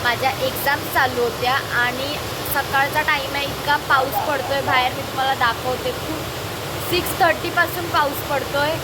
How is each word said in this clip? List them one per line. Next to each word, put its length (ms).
माझ्या 260
एक्झाम्स 640
चालू 300
होत्या 320
आणि 600
सकाळचा 480
टाइम 340
आहे, 100
इतका 320
पाऊस 500
पडतोय 340
बाहेर, 320
मी 80
तुम्हाला 320
दाखवते. 580
खूप 260
सिक्स 300
थर्टीपासून 720
पाऊस 400
पडतोय. 440